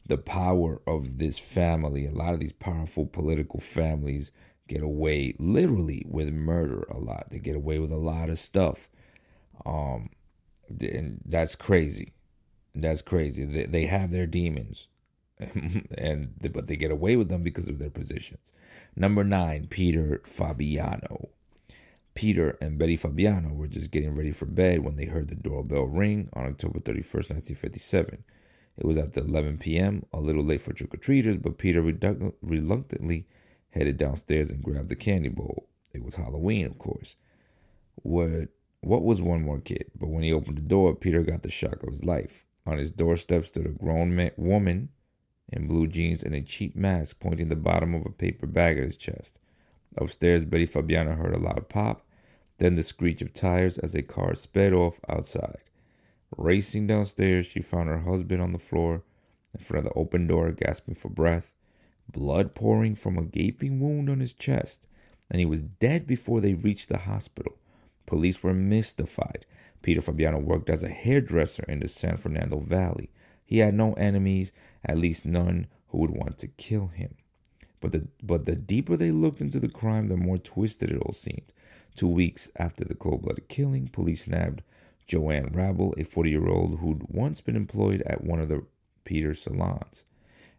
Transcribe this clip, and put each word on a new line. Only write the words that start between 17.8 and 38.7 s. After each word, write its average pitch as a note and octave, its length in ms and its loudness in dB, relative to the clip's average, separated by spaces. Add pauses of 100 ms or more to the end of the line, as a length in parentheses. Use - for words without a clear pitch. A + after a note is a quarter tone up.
positions. - 640 -10 (420)
Number G2+ 300 4
nine, E2 440 2
Peter D#2+ 560 2
Fabiano. D2 1040 -4 (840)
Peter F2+ 480 2
and D2+ 160 -2
Betty E2 180 4
Fabiano E2 580 2
were D2+ 140 -4
just D2+ 240 -8
getting D2+ 240 0
ready D2+ 160 -2
for D2 140 -6
bed F2 340 4
when D2 160 -2
they C#2+ 100 -4
heard D#2+ 220 -4
the D2+ 80 -8
doorbell C#2+ 480 -2
ring G2 500 0
on B1 120 -4
October C#2+ 340 -6
thirty-first, - 520 -4
nineteen - 260 -8
fifty-seven. - 680 -4 (540)
It - 80 -2
was D#2+ 120 2
after D2+ 220 -2
eleven D2+ 380 0
P D#2+ 200 -2
M, G2 360 2
a D#2+ 80 -4
little D2+ 220 2
late D2 180 2
for - 100 -8
trick-or-treaters, A#2+ 640 2
but E2 220 -4
Peter F2 260 4
reduc-, F#2 580 0
reluctantly E2 840 -2 (420)
headed C#2+ 280 0
downstairs D2 540 0
and C#2 120 -6
grabbed C#2+ 260 -4
the - 60 -6
candy F2+ 340 0
bowl. - 380 -6 (260)
It A#1+ 100 -10
was B1 120 -10
Halloween, E2 520 0
of - 100 -10
course. - 380 -8 (800)
What, E2 540 0 (320)